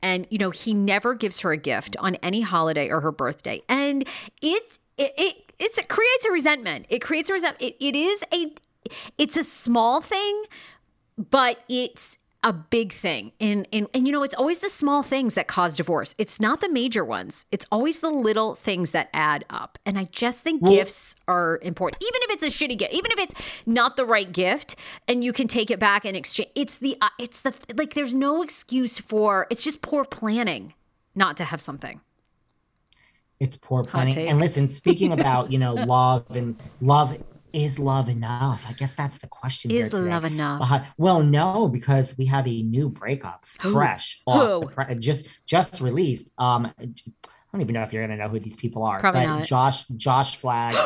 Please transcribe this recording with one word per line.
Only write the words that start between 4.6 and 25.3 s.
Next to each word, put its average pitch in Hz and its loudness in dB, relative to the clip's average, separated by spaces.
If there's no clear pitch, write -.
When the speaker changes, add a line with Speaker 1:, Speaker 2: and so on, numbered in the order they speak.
Speaker 1:
it, 277 0
it, 339 0
it's, 440 -4
it 453 -4
creates 494 2
a 440 0
resentment. 254 0
It 240 0
creates 311 -2
a 381 0
resent-, 339 -2
it, - -6
it 277 -2
is 359 0
a, 320 -2
it's - 0
a - 0
small 240 2
thing, 415 -2
but 247 2
it's - -2
a 226 2
big 190 -2
thing. 127 -6
And, 208 0
and, 214 -2
and, 254 2
you 277 2
know, 285 0
it's 277 -2
always 320 0
the 392 -4
small 285 2
things 262 -2
that 175 -2
cause 175 0
divorce. 165 -2
It's - -2
not 220 2
the 403 0
major 240 0
ones. 98 -6
It's 196 -4
always 269 0
the 320 -2
little 220 2
things 180 -2
that 156 -2
add 151 0
up. - -12
And 202 -2
I 190 -4
just 240 -2
think 320 -2
Speaker 2:
Well 381 8
Speaker 1:
gifts - 2
are 175 2
important, 180 -4
even 480 0
if 453 -2
it's 320 -2
a 302 0
shitty 247 -4
gift, - -2
even 415 0
if 427 0
it's 370 -4
not 240 4
the 254 0
right 214 4
gift 185 0
and 247 2
you 247 2